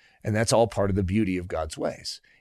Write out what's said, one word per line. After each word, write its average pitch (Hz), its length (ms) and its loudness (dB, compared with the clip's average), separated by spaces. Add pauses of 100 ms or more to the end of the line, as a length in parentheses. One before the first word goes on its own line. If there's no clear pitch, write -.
(240)
And 107 120 0
that's 113 180 2
all 113 140 6
part 101 220 0
of 95 60 0
the 101 80 2
beauty 92 340 0
of 87 100 -6
God's 80 300 -6
ways. - 440 -6 (200)